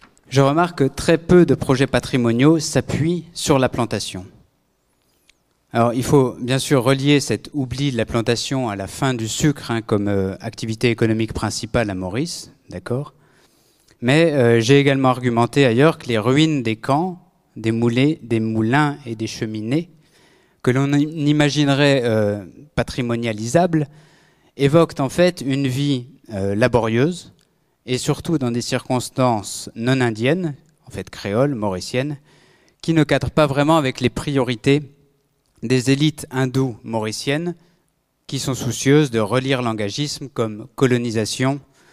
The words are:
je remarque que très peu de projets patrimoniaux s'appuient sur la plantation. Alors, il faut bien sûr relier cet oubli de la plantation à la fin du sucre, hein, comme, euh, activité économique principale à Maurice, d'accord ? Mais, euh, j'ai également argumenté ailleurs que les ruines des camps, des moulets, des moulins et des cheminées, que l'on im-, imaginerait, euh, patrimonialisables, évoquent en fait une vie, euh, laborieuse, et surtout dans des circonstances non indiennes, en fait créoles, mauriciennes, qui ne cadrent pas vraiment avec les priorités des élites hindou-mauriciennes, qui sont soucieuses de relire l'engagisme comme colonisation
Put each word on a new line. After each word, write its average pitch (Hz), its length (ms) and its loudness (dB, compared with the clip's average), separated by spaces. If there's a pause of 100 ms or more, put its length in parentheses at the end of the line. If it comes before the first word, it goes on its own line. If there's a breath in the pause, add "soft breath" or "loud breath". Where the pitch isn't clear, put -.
(280)
je 131 120 2
remarque 160 380 2
que 139 60 2
très 160 340 0
peu 175 280 6
de 135 80 4
projets 131 320 0
patrimoniaux 123 720 2
s'appuient 151 720 -2
sur - 260 0
la 127 100 2
plantation. 104 580 -6 (1500)
Alors, 117 200 2
il 127 100 -2
faut 127 380 2
bien 123 180 -2
sûr 131 240 2
relier 135 380 2
cet - 320 -4
oubli 135 400 -4
de 120 40 -4
la 110 100 -2
plantation 120 640 -2
à 101 80 -6
la 98 100 -8
fin 131 280 -2
du 113 140 -6
sucre, - 420 -2
hein, 113 120 -4
comme, 104 260 -2
euh, 98 320 -2
activité 113 500 -4
économique 113 420 0
principale 113 580 -4
à 95 40 -4
Maurice, 95 560 -8 (200)
d'accord ? 120 440 -8 (880 soft breath)
Mais, 151 320 4
euh, 117 280 4
j'ai 139 200 6
également 135 300 2
argumenté 123 560 2
ailleurs 143 320 4
que - 80 -16
les 117 120 0
ruines 139 440 2
des 113 140 -2
camps, 165 440 -2 (360)
des 113 160 -2
moulets, 120 500 0
des 117 180 -2
moulins 113 560 0 (100)
et 117 100 -10
des 110 100 -6
cheminées, 113 640 -6 (720 soft breath)
que 127 80 0
l'on 139 220 0
im-, 143 60 2
imaginerait, 147 1080 2
euh, 104 400 0 (300)
patrimonialisables, 120 1160 -2 (680 soft breath)
évoquent 147 440 2
en 135 100 -2
fait 175 320 2
une 135 260 -2
vie, 127 380 -2 (260)
euh, 98 220 -2
laborieuse, 120 800 0 (520)
et 123 140 -4
surtout 151 400 -4
dans 127 120 -2
des 120 120 -2
circonstances 123 1120 -4
non 127 240 0
indiennes, 131 560 -2 (300)
en - 40 -20
fait - 200 -12
créoles, 123 440 -2
mauriciennes, 113 640 -4 (640 soft breath)
qui 165 120 0
ne 156 100 4
cadrent - 260 0
pas 156 160 4
vraiment 143 300 2
avec 135 240 -2
les 120 100 0
priorités 135 720 0 (800)
des 120 280 0
élites 147 400 0
hindou-mauriciennes, 131 1200 -4 (720 soft breath)
qui 135 140 -6
sont 135 140 -4
soucieuses 135 560 2
de 113 100 0
relire 127 420 -2
l'engagisme 117 640 -6
comme 110 460 -6
colonisation 123 880 0 (320 soft breath)